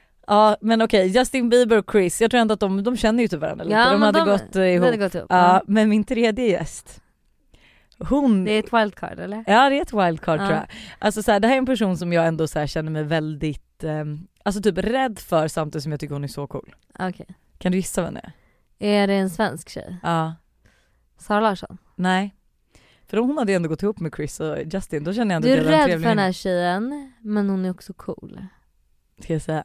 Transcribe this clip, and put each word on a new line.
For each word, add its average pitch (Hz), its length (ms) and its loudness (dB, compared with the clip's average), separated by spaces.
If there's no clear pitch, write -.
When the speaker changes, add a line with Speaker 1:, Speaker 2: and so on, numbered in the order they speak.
Speaker 1:
Ja, 214 340 4
men 226 220 2
okej, 208 260 4
Justin 247 400 0
Bieber 233 300 4
och 196 140 -2
Chris, 185 280 2
jag 226 100 2
tror 247 100 4
ändå 220 140 2
att - 60 -4
de, 196 220 0
de 247 140 -2
känner 226 260 2
ju 220 60 0
typ 156 120 -4
varandra - 240 -6
lite. 208 120 0
Speaker 2:
Ja, 226 80 6
Speaker 1:
De 254 80 4
Speaker 2:
men 220 100 4
Speaker 1:
hade 208 160 4
Speaker 2:
de, 214 120 4
Speaker 1:
gått, 302 100 2
eh, 190 60 2
Speaker 2:
det 180 160 4
hade 254 100 4
Speaker 1:
ihop. 226 120 0
Speaker 2:
gått 190 140 -2
ihop, 175 140 -8
Speaker 1:
Ja, 180 260 6
Speaker 2:
ja. - 120 4
Speaker 1:
men 214 220 2
min 214 160 2
tredje 233 420 0
gäst, - 540 -4
hon 220 460 2
Speaker 2:
Det 214 80 -2
är 214 60 2
ett 214 140 -4
wildcard, 208 460 -2
eller? 202 280 -10
Speaker 1:
Ja, 240 240 6
det 277 80 2
är 370 40 -2
ett - 100 -10
wildcard, 170 480 0
Speaker 2:
Ja. 196 60 -2
Speaker 1:
tror 160 120 0
jag. - 80 -6
Alltså 214 240 -2
så 226 100 2
här, 202 80 4
det 226 80 4
här 269 60 6
är 262 40 2
en 262 80 0
person 202 300 0
som 175 160 -4
jag 165 140 4
ändå 160 200 0
så - 120 -6
här 147 80 -2
känner 156 240 -6
mig 156 140 -4
väldigt, 156 800 -6
ehm, 151 420 -8
alltså 202 180 -4
typ 190 160 0
rädd 226 400 -2
för, 160 300 0
samtidigt 151 340 -6
som 151 100 -6
jag 147 80 -8
tycker 143 140 -10
hon 143 100 -8
är 135 40 -8
så 143 180 -10
cool. - 280 -14
Speaker 2:
Okej. 180 280 -8
Speaker 1:
Kan 185 140 -2
du 185 60 0
gissa 180 240 -4
vem - 120 -8
det - 60 -12
är? 208 240 2
Speaker 2:
Är 202 40 2
det 196 80 0
en 190 160 0
svensk 175 380 -4
tjej? - 340 -12
Speaker 1:
Ja. 165 320 -2
Speaker 2:
Sara 208 220 -2
Larsson? 196 380 -2
Speaker 1:
Nej. 185 380 0
För - 100 -6
hon 254 220 0
hade 208 140 0
ju 190 40 2
ändå 170 120 0
gått 156 140 -4
ihop 208 180 -2
med 160 160 -6
Chris - 240 -10
och 156 160 -4
Justin, 165 320 -6
då 175 80 -4
känner 214 220 0
jag - 20 0
ändå 233 120 2
Speaker 2:
Du 269 60 6
är - 60 2
Speaker 1:
att - 60 -2
jag 311 60 4
hade 311 40 6
en 311 60 6
Speaker 2:
rädd - 80 4
Speaker 1:
trevlig 165 140 -2
Speaker 2:
för 170 120 2
den 202 80 2
här 185 80 0
tjejen, 202 880 -4
men 208 300 -2
hon 185 140 -2
är 185 60 -2
också - 220 -14
cool. - 540 -14
Speaker 1:
Ska - 100 -6
jag 156 100 -2
säga? 156 220 -6